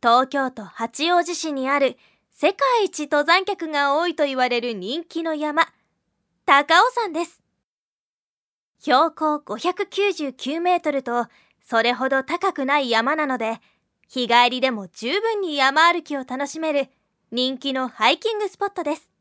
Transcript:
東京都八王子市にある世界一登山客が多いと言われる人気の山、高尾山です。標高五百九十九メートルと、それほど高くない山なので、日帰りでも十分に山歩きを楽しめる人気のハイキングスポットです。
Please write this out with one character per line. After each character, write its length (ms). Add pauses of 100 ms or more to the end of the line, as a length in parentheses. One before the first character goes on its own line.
東 260
京 220
都 140
八 480
王 100
子 120
市 160
に 200
あ 80
る 180 (340)
世 220
界 320
一 200
登 200
山 220
客 240
が 280
多 80
い 80
と 120
言 100
わ 140
れ 100
る 140
人 280
気 200
の 120
山、 380 (720)
高 400
尾 60
山 240
で 100
す。 160 (1400)
標 320
高 240
五 180
百 300
九 260
十 220
九 260
メ 160
ー 60
ト 100
ル 100
と、 260 (380)
そ 160
れ 120
ほ 160
ど 120
高 300
く 140
な 140
い 100
山 260
な 100
の 120
で、 240 (440)
日 220
帰 220
り 100
で 100
も 180
十 340
分 180
に 160
山 340
歩 120
き 160
を 60
楽 240
し 120
め 140
る 160 (400)
人 260
気 160
の 160
ハ 220
イ 80
キ 120
ン 80
グ 80
ス 120
ポ 80
ッ 80
ト 80
で 140
す。 140 (100)